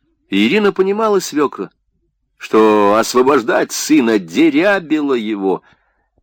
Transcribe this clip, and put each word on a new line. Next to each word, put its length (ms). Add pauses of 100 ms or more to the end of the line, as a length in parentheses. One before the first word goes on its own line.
(300)
И 180
Ирина 240
понимала 480
свекра, 500 (680)
что 580
освобождать 760
сына 460
дерябило 960
его, 480 (600)